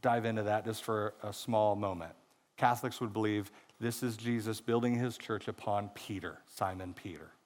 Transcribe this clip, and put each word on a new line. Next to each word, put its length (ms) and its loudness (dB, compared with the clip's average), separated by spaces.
dive 240 4
into 180 0
that 220 2
just 180 -4
for 380 0
a 100 -6
small 440 4
moment. 380 -2
Catholics 420 2
would 140 -2
believe 380 2
this 220 -2
is 160 -2
Jesus 420 -2
building 360 4
his 220 0
church 300 -6
upon 420 -2
Peter, 580 -8
Simon 460 -4
Peter. 380 -12